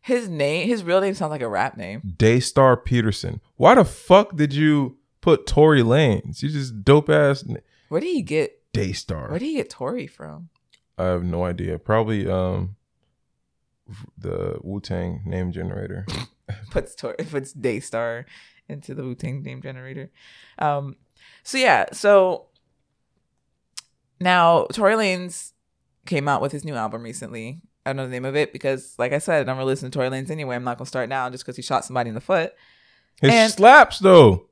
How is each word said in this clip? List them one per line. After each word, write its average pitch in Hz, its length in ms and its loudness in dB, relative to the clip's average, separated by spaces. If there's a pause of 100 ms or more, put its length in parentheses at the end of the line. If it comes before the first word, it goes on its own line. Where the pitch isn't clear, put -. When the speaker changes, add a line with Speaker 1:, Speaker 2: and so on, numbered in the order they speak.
Speaker 1:
His 240 260 -2
name, 156 380 -2
his 226 160 -2
real 175 180 2
name - 140 -2
sounds 165 160 -6
like 147 120 -8
a 117 60 -6
rap 104 280 -2
name. 98 400 -12
Speaker 2:
Daystar 123 600 4
Peterson. 110 640 -4 (160)
Why 208 200 8
the 214 80 6
fuck 196 520 2
did 147 160 0
you 147 440 0 (240)
put 160 260 2
Tory 151 360 4
Lanez? 117 600 0
You 139 60 -4
just 127 360 -8
dope 147 240 6
ass 147 380 2
na- - 140 -8 (280)
Speaker 1:
Where 165 120 -4
did 349 100 -6
he 294 120 -2
get 147 360 -4 (140)
Speaker 2:
Daystar. 92 580 -6
Speaker 1:
Where 160 80 -6
did 247 80 -8
he 311 80 -8
get - 160 -6
Tory 175 380 -10
from? 160 400 -18 (500)
Speaker 2:
I 90 60 -4
have 90 180 -2
no 87 220 -4
idea. 87 340 -6
Probably, 107 500 -2
um, 92 460 -4 (1400)
the 90 440 -6
Wu-Tang 90 600 -8
name 90 280 -6
generator. 92 580 -10
<laughs> - 60 -10 (540)
Speaker 1:
Puts - 240 -8
Tor-, - 200 -10 (160)
puts 135 220 -8
Daystar 117 720 -6 (420)
into 143 260 -14
the 147 100 -12
Wu-Tang 127 380 -10
name 131 200 -16
generator. 135 480 -16 (480)
Um, 143 380 -4 (480)
so - 140 -8
yeah, 175 340 4
so 196 540 2 (1700)
now 175 520 4
Tory 214 220 2
Lanez 185 580 -4 (540)
came 151 220 -2
out 135 140 0
with 135 100 -4
his 147 120 -12
new 151 100 -10
album 113 280 -6
recently. 117 580 -14 (260)
I 135 40 -4
don't 135 60 -6
know 135 80 -8
the 127 60 -10
name 127 160 -8
of 135 100 -6
it 151 160 -2
because, 135 460 -6
like 123 140 -2
I 143 60 -2
said, 156 220 0
I 135 40 -4
don't 131 120 -6
really 131 160 -4
listen 135 180 -6
to 143 80 -8
Tory 127 120 -2
Lanez 131 200 -8
anyway. 143 260 -8
I'm 123 80 -8
not 127 140 -6
gonna 131 80 -12
start 127 220 -6
now 131 220 -6
just 127 160 -16
'cause 123 100 -12
he 127 60 -14
shot - 220 -4
somebody 123 240 -6
in 110 60 -10
the 113 60 -10
foot. - 320 -2 (680)
Speaker 2:
His 233 120 6
Speaker 1:
And, 220 200 4
Speaker 2:
slaps 247 460 8
though. 160 540 8